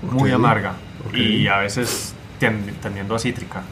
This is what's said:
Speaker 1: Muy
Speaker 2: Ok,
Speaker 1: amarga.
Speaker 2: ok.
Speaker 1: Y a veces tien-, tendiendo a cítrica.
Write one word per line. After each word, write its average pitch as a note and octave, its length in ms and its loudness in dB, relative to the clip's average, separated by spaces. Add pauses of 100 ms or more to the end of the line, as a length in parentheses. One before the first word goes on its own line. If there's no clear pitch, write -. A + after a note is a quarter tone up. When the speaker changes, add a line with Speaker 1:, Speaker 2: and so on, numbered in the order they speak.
(100)
Speaker 1:
Muy C3 200 4
Speaker 2:
Ok, B2+ 60 4
Speaker 1:
amarga. A2 360 4 (340)
Speaker 2:
ok. G#2 80 -8
Speaker 1:
Y A#2 320 4
a G2 120 4
veces G#2 560 -2 (260)
tien-, G#2 320 0 (100)
tendiendo G2+ 320 -4
a A2+ 40 0
cítrica. G2 540 -4